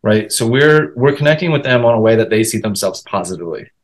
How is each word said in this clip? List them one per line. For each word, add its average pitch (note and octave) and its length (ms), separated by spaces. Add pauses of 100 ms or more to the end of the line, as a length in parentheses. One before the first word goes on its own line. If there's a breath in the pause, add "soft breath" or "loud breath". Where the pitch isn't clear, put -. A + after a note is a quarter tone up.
Right? G#2+ 300
So A#2 160
we're, D3 480
we're C#3 180
connecting D3+ 380
with C#3+ 100
them B2 220
on A#2 100
a A2 60
way A2 160
that A2+ 140
they A2 120
see A2 160
themselves G2 440
positively F2 680 (140)